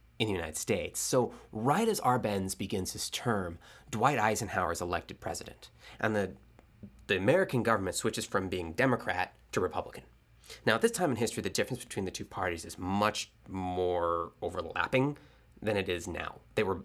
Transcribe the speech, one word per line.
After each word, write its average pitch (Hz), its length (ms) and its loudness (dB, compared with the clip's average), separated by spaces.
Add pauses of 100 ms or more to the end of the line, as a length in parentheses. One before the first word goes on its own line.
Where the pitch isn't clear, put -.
(180)
in 113 80 2
the 104 80 0
United 82 240 -4
States. 87 420 -2
So 123 320 2 (180)
right 143 380 2
as 214 120 0
Arbenz 104 580 2
begins 95 340 -2
his - 160 -6
term, 95 500 -2 (320)
Dwight 123 280 2
Eisenhower 101 540 2
is 85 100 -4
elected 87 360 -4
president, - 520 -10 (280)
and 110 160 2
the, 98 200 0 (720)
the 104 100 4
American 135 460 4
government 98 340 2
switches 110 300 -2
from 95 240 -2
being 85 220 -4
Democrat 107 600 0 (200)
to 107 80 0
Republican. - 420 -4 (640)
Now, 110 80 6
at - 80 2
this 226 80 4
time 180 220 0
in 117 40 0
history, 107 260 -2
the 101 60 -4
difference - 360 -2
between - 200 -6
the 92 60 -2
two - 140 -8
parties 90 400 -4
is - 120 -12
much 101 540 0 (180)
more 90 840 0 (100)
overlapping 87 720 0 (460)
than 104 140 0
it 95 120 0
is 87 200 -2
now. - 320 -6 (160)
They 110 80 4
were, 95 200 0